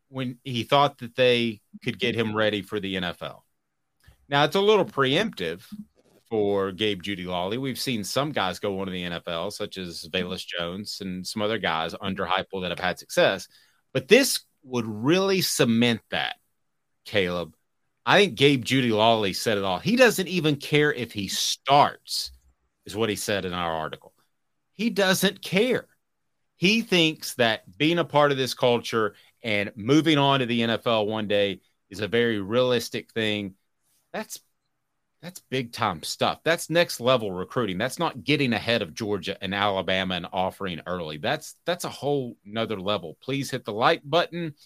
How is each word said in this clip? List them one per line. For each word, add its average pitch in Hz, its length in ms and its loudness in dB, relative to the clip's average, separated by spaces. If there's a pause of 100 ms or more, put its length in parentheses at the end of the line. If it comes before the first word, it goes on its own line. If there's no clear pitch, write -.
when 131 340 -8
he 120 220 -4
thought 143 340 2
that 117 160 -12
they 120 460 4 (240)
could 117 140 -4
get 120 160 0
him 110 200 -2
ready 107 280 2
for 104 180 -6
the 95 160 -4
N 92 80 -2
F 85 180 -6
L. 71 220 -12 (840)
Now, 143 160 4
it's 151 120 0
a 196 40 2
little 202 240 4
preemptive 131 800 -2 (640)
for 101 440 0
Gabe 101 300 -2
Judy 90 220 -6
Lawley. 90 340 -4
We've 135 200 -6
seen 117 240 -4
some 139 300 -2
guys 92 260 -2
go 98 220 -4
on 98 60 -4
to 92 60 -6
the 90 120 -6
N 87 80 -6
F 85 160 -8
L, 85 220 -4
such - 260 -10
as 87 340 -10
Velus 90 340 -4
Jones 90 560 -8
and 92 260 -8
some 110 160 -6
other 107 160 -2
guys 85 420 -2
under 95 240 -6
Heupel 92 380 -2
that 90 80 -4
have 85 100 -6
had 90 180 0
success. 113 480 0 (460)
But 135 160 -4
this 247 320 6 (240)
would 123 220 -2
really 170 560 2
cement 117 580 2 (100)
that, 71 260 -4 (680)
Caleb. 87 500 -2 (500)
I 147 160 6
think 180 140 2
Gabe 135 300 4
Judy 123 260 2
Lawley 107 420 4
said 104 260 -2
it 98 60 -2
all. 92 140 0
He 202 180 0
doesn't 190 320 4
even 156 280 0
care 147 360 2
if 120 200 -6
he 95 160 -6
starts, - 1040 0 (520)
is 92 120 -10
what 110 140 0
he 98 60 -2
said 98 280 -2
in 90 80 -4
our 87 200 -2
article. 78 400 -8 (640)
He 226 140 -2
doesn't 190 520 2
care. 214 460 0 (680)
He 214 240 4
thinks 165 540 2
that 110 420 0
being 165 220 2
a 165 60 2
part 147 260 4
of 135 80 0
this 131 160 -2
culture 117 600 2 (280)
and 104 320 -2
moving 143 440 4
on 139 220 4
to 123 60 -2
the 117 160 2
N 117 80 2
F 110 160 -2
L 110 200 2
one 107 220 -4
day 101 320 2 (300)
is 98 100 -10
a 107 80 -4
very 117 320 2
realistic 120 720 -2
thing. 104 420 -2 (580)
That's, - 280 -10 (800)
that's - 180 -16 (100)
big 127 220 -4
time 92 300 -2
stuff. - 420 -2
That's 165 260 0
next 165 300 0
level 117 320 2
recruiting. 92 460 -4
That's 127 200 -4
not 156 260 -4
getting 139 280 2
ahead 110 300 0
of 80 120 -10
Georgia 98 460 -4
and 98 140 -6
Alabama 95 600 0
and 87 180 -6
offering 92 540 -4
early. 85 300 -6
That's, 123 480 -6
that's 180 200 -4
a 143 60 -6
whole 131 540 -4
nother 107 340 -4
level. 90 420 -4
Please 135 300 -4
hit 131 140 -6
the 110 80 -6
like 135 320 2
button. 165 420 0
If 147 80 -10 (120)